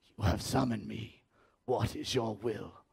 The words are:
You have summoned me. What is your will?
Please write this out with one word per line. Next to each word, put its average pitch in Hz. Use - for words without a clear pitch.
You -
have 101
summoned 120
me. 107
What 110
is -
your 113
will? 107